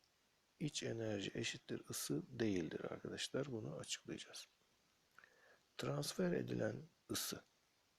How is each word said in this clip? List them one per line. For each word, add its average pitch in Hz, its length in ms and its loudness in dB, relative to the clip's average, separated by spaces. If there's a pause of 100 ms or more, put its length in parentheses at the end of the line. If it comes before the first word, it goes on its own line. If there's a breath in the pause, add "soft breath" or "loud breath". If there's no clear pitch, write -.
(600)
İç - 220 0
enerji 110 520 2
eşittir - 560 -2
ısı 143 380 0
değildir 107 520 2 (100)
arkadaşlar. - 640 -2
Bunu 120 240 -4
açıklayacağız. - 720 -8 (1300 loud breath)
Transfer 147 560 2
edilen 120 440 2 (340)
ısı. - 320 -2 (560)